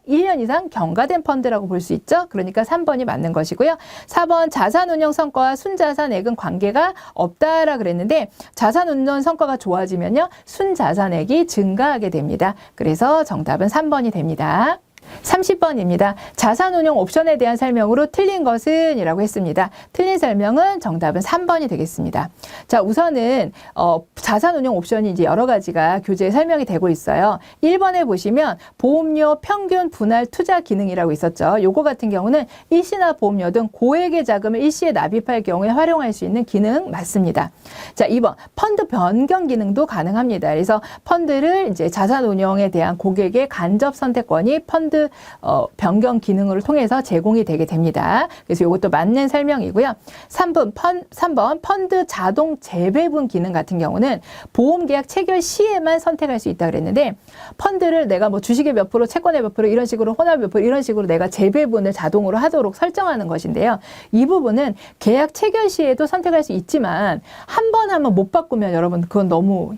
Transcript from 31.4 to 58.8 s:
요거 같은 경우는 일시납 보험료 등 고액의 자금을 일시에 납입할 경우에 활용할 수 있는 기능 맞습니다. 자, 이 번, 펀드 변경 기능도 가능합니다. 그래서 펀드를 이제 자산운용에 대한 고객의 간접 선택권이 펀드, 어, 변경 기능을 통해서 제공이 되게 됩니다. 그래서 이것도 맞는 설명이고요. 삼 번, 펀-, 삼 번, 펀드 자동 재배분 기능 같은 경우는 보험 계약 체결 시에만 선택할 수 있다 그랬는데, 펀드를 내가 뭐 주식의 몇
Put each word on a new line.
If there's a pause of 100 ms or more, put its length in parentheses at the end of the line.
요거
같은
경우는 (240)
일시납
보험료
등
고액의
자금을
일시에
납입할
경우에
활용할
수
있는
기능
맞습니다. (420)
자,
이
번, (200)
펀드
변경
기능도
가능합니다.
그래서 (220)
펀드를
이제
자산운용에
대한
고객의
간접
선택권이
펀드, (480)
어, (100)
변경
기능을
통해서
제공이
되게
됩니다. (180)
그래서
이것도
맞는
설명이고요. (360)
삼
번,
펀-,
삼
번,
펀드
자동
재배분
기능
같은
경우는 (320)
보험
계약
체결
시에만
선택할
수
있다
그랬는데, (420)
펀드를
내가
뭐
주식의
몇